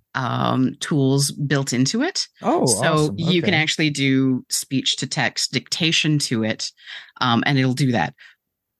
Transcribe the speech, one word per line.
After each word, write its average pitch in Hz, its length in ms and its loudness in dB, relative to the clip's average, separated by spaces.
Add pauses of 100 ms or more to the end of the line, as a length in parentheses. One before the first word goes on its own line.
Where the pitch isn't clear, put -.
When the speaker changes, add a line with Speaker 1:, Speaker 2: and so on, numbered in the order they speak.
(160)
Speaker 1:
um, 127 640 0
tools 139 520 2
built 139 420 -2
into 135 280 0
it. 359 260 -4 (140)
Speaker 2:
Oh, 320 240 0
Speaker 1:
So 107 160 0 (100)
Speaker 2:
awesome. 151 260 2
Speaker 1:
you 170 240 0
can 185 120 0
Speaker 2:
Okay. 156 80 2
Speaker 1:
actually 156 280 0
do 135 600 2
speech - 480 -2
to 147 100 -4
text - 460 -2
dictation 156 640 0
to 113 240 -2
it, 110 280 -4 (500)
um, 120 240 2
and 143 120 2
it'll 131 160 2
do 131 200 0
that. 95 200 -2 (680)